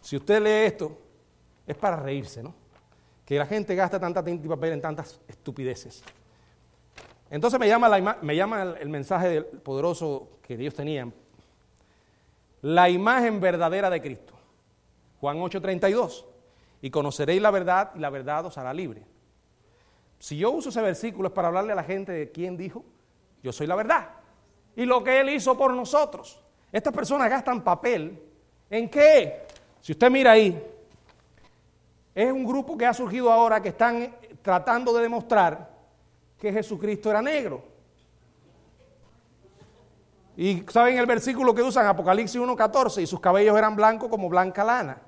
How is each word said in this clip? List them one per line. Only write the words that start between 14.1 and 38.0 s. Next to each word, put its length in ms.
Juan 220
ocho 200
treinta 280
y 40
dos. 320
"Y 80
conoceréis 520
la 100
verdad, 440
y 40
la 100
verdad 360
os 120
hará 160
libre." 300
Si 180
yo 140
uso 180
ese 120
versículo 460
es 60
para 160
hablarle 240
a 20
la 80
gente 300
de 180
quién 240
dijo, 300
"Yo 80
soy 160
la 80
verdad", 340
y 100
lo 180
que 160
Él 100
hizo 280
por 160
nosotros. 680
Estas 220
personas 360
gastan 340
papel, 560
¿en 200
qué? 560
Si 120
usted 180
mira 220
ahí, 280
es 160
un 120
grupo 320
que 100
ha 80
surgido 380
ahora 300
que 80
están 460
tratando 500
de 120
demostrar 640
que 120
Jesucristo 600
era 100
negro. 420